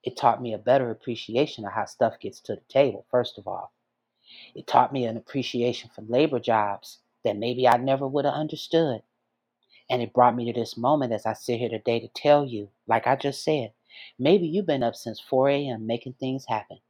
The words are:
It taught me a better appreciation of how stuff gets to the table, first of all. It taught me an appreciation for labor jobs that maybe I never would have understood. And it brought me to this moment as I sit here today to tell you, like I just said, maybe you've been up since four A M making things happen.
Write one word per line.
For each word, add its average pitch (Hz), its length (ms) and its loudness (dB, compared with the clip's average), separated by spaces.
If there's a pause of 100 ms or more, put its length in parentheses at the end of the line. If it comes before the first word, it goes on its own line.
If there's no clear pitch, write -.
It - 140 -8
taught 120 240 2
me 117 140 -4
a 101 40 -8
better 123 320 2
appreciation 113 760 -4
of 95 60 -8
how 104 120 -4
stuff - 340 -2
gets - 220 -12
to - 140 -8
the - 160 -12
table, 131 400 2
first 123 260 0
of 104 100 -16
all. 92 240 -10 (840)
It - 120 -16
taught - 280 2
me 127 100 0
an 113 140 -4
appreciation 120 720 -4
for - 100 -20
labor 131 380 2
jobs 107 640 -2 (220)
that 104 140 0
maybe 120 320 2
I 120 80 8
never 135 320 0
would 139 160 -2
have 143 80 2
understood. 156 720 -2 (880)
And 127 100 0
it 117 140 -6
brought 123 200 6
me 117 160 -2
to 117 80 -4
this 117 160 -4
moment 127 380 0
as 107 140 -4
I 110 80 -2
sit 120 240 -4
here 120 100 -2
today 113 320 -2
to 110 80 -16
tell 147 380 4
you, 104 240 -8 (160)
like 113 200 0
I 127 80 4
just 139 300 -4
said, 143 300 -2 (440)
maybe 170 300 4
you've 180 180 -2
been 135 180 0
up 113 120 0
since 110 240 -10
four 135 300 2
A 143 180 0
M 110 180 -6
making 120 280 -4
things 135 340 -6
happen. 107 300 -6 (120)